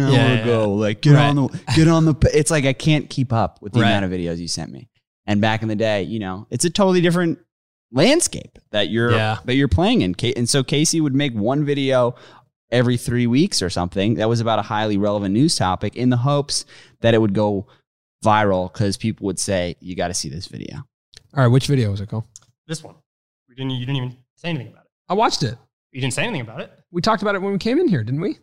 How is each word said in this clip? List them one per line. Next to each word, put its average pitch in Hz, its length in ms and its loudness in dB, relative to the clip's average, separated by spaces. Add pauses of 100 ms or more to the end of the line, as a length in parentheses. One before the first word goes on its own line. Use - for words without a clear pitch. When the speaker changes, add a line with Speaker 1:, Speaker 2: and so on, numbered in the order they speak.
Speaker 1:
hour 139 80 2
Speaker 2:
Yeah, 117 220 4
yeah, 110 80 0
Speaker 1:
ago. 117 180 2
Speaker 2:
yeah. 107 40 0 (160)
Speaker 1:
Like, 107 200 -2
get 147 140 8
Speaker 2:
Right. 135 120 6
Speaker 1:
on 143 80 2
the, 135 240 -2 (160)
get 160 140 6
on 160 160 4
the 156 80 4
p-," - 200 2
it's 151 180 4
like, 147 140 2
I 135 80 2
can't 151 360 0
keep 127 240 -2
up 104 280 -2
with 98 120 -14
the 120 80 4
Speaker 2:
Right. 101 80 4
Speaker 1:
amount 98 160 0
of 90 60 -4
videos 85 260 -4
you 85 100 -8
sent - 240 -8
me. 123 160 -18 (380)
And 104 160 0
back 110 220 0
in 110 40 -4
the 107 80 -2
day, 104 280 0
you 107 160 -6
know, 95 300 -8
it's 135 140 -4
a 175 60 0
totally 185 320 2
different 170 380 0 (520)
landscape 233 640 0 (140)
that 104 180 -2
you're, 117 220 0
Speaker 2:
Yeah. 110 340 0
Speaker 1:
that 123 100 -2
you're 139 120 2
playing 196 340 2
in. 90 140 0
Ca-, 113 200 -2
and 120 120 -2
so 139 160 0
Casey 156 380 0
would 143 140 0
make 139 180 0
one 127 320 -2
video 131 500 0 (560)
every 120 260 2
three 120 300 -2
weeks 143 340 2
or 90 80 -2
something. 95 460 -2
That 110 140 0
was 117 100 0
about 113 200 0
a 101 40 -2
highly 107 340 -2
relevant 101 360 0
news 143 220 2
topic 92 400 -2
in 123 140 0
the 123 80 2
hopes 143 480 -2 (360)
that 117 120 4
it 113 80 4
would 104 120 0
go 104 340 -2 (580)
viral 101 480 2
'cause 98 240 -2
people - 300 -4
would 92 120 -4
say, 90 400 -2
"You 90 160 -12
gotta 90 180 -4
see 78 160 -6
this 82 180 -12
video." - 300 -14 (580)
Speaker 2:
All 139 80 2
right, 123 40 6
which 127 200 4
video 123 240 0
was 101 100 -4
it, 101 80 -10
Cole? 110 160 -6 (420)
Speaker 3:
This 156 160 -12
one. 95 120 -20 (540)
We 120 60 -20
didn't, 131 160 -6
you 123 140 -6
didn't 139 120 -2
even 123 200 -6 (180)
say 170 140 -10
anything 127 200 -6
about - 160 -20
it. - 60 -20 (180)
Speaker 2:
I 175 40 -2
watched 220 300 0
it. 113 140 -4 (340)
Speaker 3:
You 127 100 -10
didn't 127 120 -2
say 147 100 -4
anything 202 180 -6
about 113 200 -12
it. - 100 -16 (200)
Speaker 2:
We 175 100 -4
talked 220 200 0
about 202 140 0
it 180 60 -4
when 196 100 -4
we 196 80 -2
came 247 200 0
in 370 80 2
here, 139 160 0
didn't 135 180 -4
we? 233 200 -6